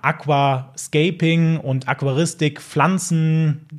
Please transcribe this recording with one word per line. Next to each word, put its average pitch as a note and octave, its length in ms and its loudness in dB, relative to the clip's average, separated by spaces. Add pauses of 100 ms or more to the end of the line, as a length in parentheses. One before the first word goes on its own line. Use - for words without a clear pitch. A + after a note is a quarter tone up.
Aquascaping D#3 1500 0
und C3 320 -4
Aquaristik, D3 720 -2
Pflanzen, D#3+ 1000 0 (160)